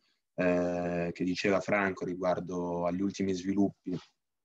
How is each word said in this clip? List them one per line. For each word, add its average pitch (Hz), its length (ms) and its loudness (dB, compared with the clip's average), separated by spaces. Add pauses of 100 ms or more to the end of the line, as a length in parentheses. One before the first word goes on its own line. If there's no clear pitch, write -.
(360)
eh, 87 760 0
che - 100 -4
diceva 92 360 2
Franco 95 460 0
riguardo 87 800 -2
agli 87 160 -2
ultimi 95 320 0
sviluppi 95 640 0 (480)